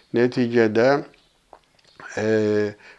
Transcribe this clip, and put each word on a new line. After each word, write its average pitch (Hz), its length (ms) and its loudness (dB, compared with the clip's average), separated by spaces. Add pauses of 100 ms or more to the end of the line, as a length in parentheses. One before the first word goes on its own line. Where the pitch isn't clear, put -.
(140)
neticede, 120 840 2 (1200)
e, 107 580 -2 (240)